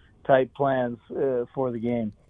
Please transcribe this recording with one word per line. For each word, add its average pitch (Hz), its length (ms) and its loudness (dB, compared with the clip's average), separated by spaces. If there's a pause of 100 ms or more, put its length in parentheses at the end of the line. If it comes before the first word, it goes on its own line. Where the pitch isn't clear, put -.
(240)
type 131 300 4
plans, 127 440 -2 (120)
uh, 127 420 -2
for 131 200 -2
the 117 80 -6
game. 117 320 -2 (180)